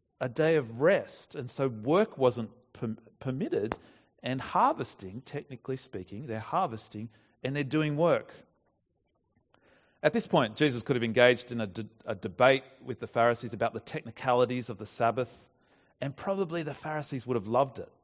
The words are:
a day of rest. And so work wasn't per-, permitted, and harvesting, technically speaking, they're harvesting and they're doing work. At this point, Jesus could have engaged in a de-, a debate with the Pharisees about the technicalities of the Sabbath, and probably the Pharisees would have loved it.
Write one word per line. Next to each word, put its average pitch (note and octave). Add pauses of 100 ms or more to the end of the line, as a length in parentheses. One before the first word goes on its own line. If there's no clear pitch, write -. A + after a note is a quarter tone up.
(220)
a B2+
day D#3
of A#2
rest. D3+
And B2+
so C#3
work C3+
wasn't A#2+ (220)
per-, A2+ (220)
permitted, C3 (460)
and C3
harvesting, C3+
technically C3
speaking, G2+
they're A2
harvesting A#2 (340)
and C3+
they're C#3+
doing D3+
work. D3+ (1700)
At D3+
this A3+
point, A#2
Jesus B2+
could B2+
have A#2
engaged B2
in A#2
a G#2+
de-, G#2 (160)
a A2
debate B2 (200)
with B2
the A2+
Pharisees A#2
about A2+
the A2+
technicalities B2
of G#2
the G#2+
Sabbath, A#2 (540)
and C#3
probably F#3
the C#3+
Pharisees D3+
would B2
have G2+
loved B2+
it. - (120)